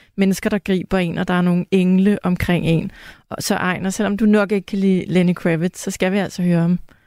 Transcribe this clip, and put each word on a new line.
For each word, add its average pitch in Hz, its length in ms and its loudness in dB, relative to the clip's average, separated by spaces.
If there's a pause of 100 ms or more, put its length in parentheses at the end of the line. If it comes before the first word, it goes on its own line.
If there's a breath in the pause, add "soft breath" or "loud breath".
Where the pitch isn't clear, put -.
(160 loud breath)
mennesker, 196 340 0
der 214 80 0
griber 190 400 -2
en, 170 200 -2
og 180 100 -2
der 185 60 0
er 180 80 2
nogle 175 280 0
engle 190 520 2
omkring 180 440 -2
en. 165 240 0 (380 loud breath)
Og - 140 -10
så - 120 -2
Ejner, 180 360 -2
selvom 202 260 -2
du 220 100 0
nok 208 260 4
ikke 196 140 -2
kan 202 120 -6
lide 190 300 2
Lenny 175 260 2
Kravitz, 170 460 -2
så - 100 -8
skal 185 220 -2
vi 202 60 0
altså 185 240 -4
høre 175 180 2
ham. 175 180 2 (280 soft breath)